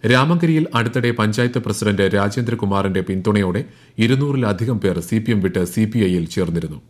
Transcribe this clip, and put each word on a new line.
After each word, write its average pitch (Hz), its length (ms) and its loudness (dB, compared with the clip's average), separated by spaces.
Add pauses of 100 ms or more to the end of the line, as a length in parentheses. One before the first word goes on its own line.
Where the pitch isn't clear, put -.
രാമങ്കരിയിൽ 156 680 4
അടുത്തിടെ 120 360 2
പഞ്ചായത്ത് 117 480 0
പ്രസിഡന്റ് 104 420 0 (120)
രാജേന്ദ്രകുമാറിന്റെ 101 880 0
പിന്തുണയോടെ 95 640 0 (320)
ഇരുന്നൂറിലധികം 120 840 0
പേർ 90 200 0
സി 98 200 -4
പി 107 120 -2
എം 107 80 2
വിട്ട് 92 260 0
സി 110 200 0
പി 110 140 -2
ഐയിൽ 90 260 2
ചേർന്നിരുന്നു. 82 640 -4